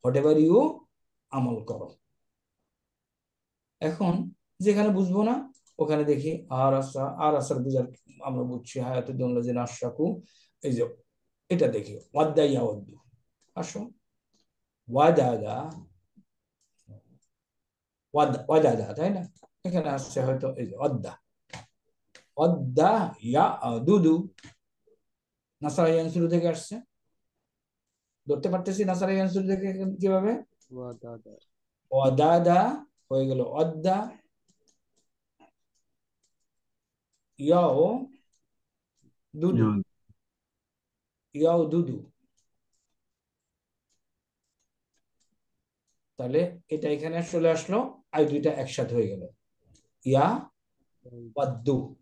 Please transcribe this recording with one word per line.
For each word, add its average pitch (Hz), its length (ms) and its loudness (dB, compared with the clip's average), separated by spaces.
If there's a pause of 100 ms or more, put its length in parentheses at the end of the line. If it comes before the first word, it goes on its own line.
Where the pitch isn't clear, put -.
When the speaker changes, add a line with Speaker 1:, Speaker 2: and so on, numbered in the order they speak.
Speaker 1:
whatever 139 340 4
you 202 480 4 (440)
আমল 120 340 -4
করো। - 300 -12 (1900)
এখন 175 520 -2 (280)
যেখানে 208 280 2
বুঝবো 190 340 2
না 247 300 -2 (260)
ওখানে 151 260 0
দেখি 147 460 -2
আর 135 240 2
আসা, 135 300 -4
আর 147 320 0
আসার 135 220 -2
বুঝার 131 260 0 (380)
আমরা 131 200 -6
বুঝছি 123 380 -8
হায়াতুদ 131 360 -4
দুনিয়া 123 220 -2
লাযিনা 120 240 -2
আশরাকু, 151 600 -4 (400)
এই 143 100 -2
যে 156 240 -4 (520)
এটা 170 200 2
দেখি 110 300 -6 (160)
ওয়াদ্দা 151 300 2
ইয়াওয়াদ্দু। 117 540 -2 (560)
আসো 208 360 -10 (1000)
ওয়াদাদা, 131 760 2 (2500)
ওয়াদ-, 143 340 0
ওয়াদাদা, 135 460 2
তাই 165 160 -2
না? 185 180 -6 (360)
এখানে 170 240 -2
আসছে 135 320 -4
হয়তো 131 360 -2
এই 120 100 -6
যে - 100 -12
ওয়াদ্দা, 131 420 -4 (1160)
ওয়াদ্দা 160 840 2
ইয়াদুদু। 160 1120 2 (1300)
নাসারা 151 260 2
ইয়ানসুরু 165 400 0
থেকে 170 200 2
আসছে, 202 320 -6 (1500)
ধরতে 143 200 -2
পারতেছি 185 360 -2
নাসারা 185 280 -2
ইয়ানসুরু 190 360 0
থেকে 190 520 -4
কিভাবে? 196 420 0 (280)
Speaker 2:
ওয়াদাদা। 117 600 -14 (600)
Speaker 1:
ওয়াদাদা 170 960 4 (240)
হয়ে 135 160 0
গেল 131 140 -2
ওয়াদ্দা, 165 800 -2 (3250)
ইয়াও 175 680 2 (1300)
দুদু, 160 200 0
Speaker 3:
ইয়াও। 107 260 2 (1500)
Speaker 1:
ইয়াও 160 340 2
দুদু। 147 440 -2 (4000)
তাহলে 160 520 -2
এটা 151 200 -4
এখানে 160 340 -4 (100)
চলে 165 180 4
আসলো, 196 520 -2 (100)
আর 151 120 4
দুইটা 143 260 0
একসাথে 127 440 -6
হয়ে 110 140 2
গেল 90 200 -10 (760)
ইয়া 151 460 2 (540)
ওয়াদ্দু। 123 960 -4